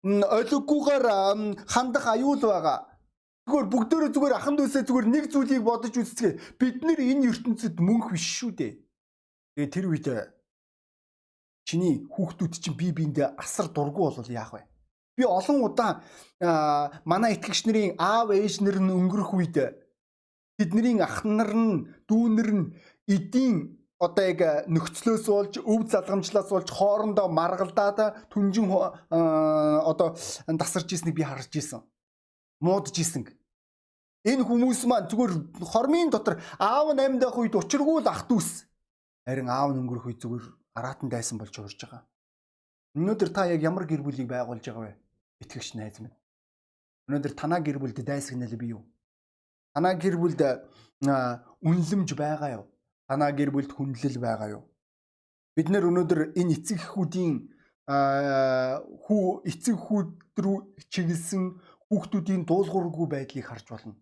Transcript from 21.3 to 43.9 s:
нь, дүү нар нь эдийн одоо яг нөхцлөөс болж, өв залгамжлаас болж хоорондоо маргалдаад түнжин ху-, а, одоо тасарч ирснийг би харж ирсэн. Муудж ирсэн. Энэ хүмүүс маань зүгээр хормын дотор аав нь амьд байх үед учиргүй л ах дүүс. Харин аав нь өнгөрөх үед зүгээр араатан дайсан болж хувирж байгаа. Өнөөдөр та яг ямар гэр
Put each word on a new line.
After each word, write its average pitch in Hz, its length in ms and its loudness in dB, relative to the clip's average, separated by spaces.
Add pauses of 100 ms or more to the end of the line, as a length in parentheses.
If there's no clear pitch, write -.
нь, 220 400 2 (160)
дүү 220 240 4
нар 220 240 2
нь 185 80 2 (480)
эдийн 233 640 2 (240)
одоо 175 240 2
яг 165 480 2
нөхцлөөс 220 560 0
болж, 202 320 2
өв 220 220 2 (100)
залгамжлаас 190 640 0
болж 185 180 0
хоорондоо 202 560 2
маргалдаад 190 1040 0
түнжин 202 400 2
ху-, 185 220 2 (180)
а, 156 720 4
одоо 160 320 2 (400)
тасарч 170 400 -2
ирснийг 165 220 -2
би 160 100 0
харж 131 240 -12
ирсэн. 139 320 -6 (800)
Муудж 190 340 0
ирсэн. 143 320 -2 (960)
Энэ 254 220 2
хүмүүс 240 400 2
маань 233 240 2
зүгээр 220 240 2 (320)
хормын 285 480 2
дотор 208 260 0 (220)
аав 285 320 2
нь 269 80 2
амьд 262 240 2
байх 247 120 -2
үед 226 200 0
учиргүй 285 480 2
л 202 60 2
ах - 180 -10
дүүс. - 400 0 (560)
Харин 127 240 -4
аав 139 240 2
нь 131 80 -2
өнгөрөх 123 320 -6
үед - 80 -14
зүгээр 120 240 -8 (320)
араатан 127 320 -8
дайсан 117 320 -6
болж 104 160 -16
хувирж 101 240 -16
байгаа. - 240 -20 (920)
Өнөөдөр 196 360 0
та 185 160 0
яг 165 120 0
ямар 160 280 -2
гэр 143 160 -2